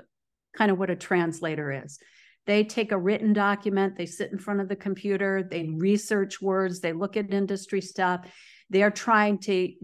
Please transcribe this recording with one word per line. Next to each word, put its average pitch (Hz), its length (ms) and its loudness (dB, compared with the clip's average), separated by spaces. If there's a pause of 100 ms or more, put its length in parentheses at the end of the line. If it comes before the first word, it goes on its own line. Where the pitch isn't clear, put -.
(560)
kind 208 160 4
of 185 80 2
what 190 100 0
a 175 60 0
translator 160 880 -2
is. 143 160 -18 (460)
They 208 180 4
take 214 300 -2
a 196 40 0
written 208 360 2
document, 196 640 2
they 175 80 -4
sit - 260 -8
in 202 60 -8
front 202 240 -4
of 190 80 -6
the 202 80 -4
computer, 196 640 -2
they 170 220 -6
research 196 760 0
words, 190 380 0
they 170 140 -2
look 196 240 -4
at 202 160 -2
industry 196 480 -2
stuff. 180 400 -2 (480)
They 190 140 4
are 208 80 6
trying 208 480 2
to, 185 340 -2 (100)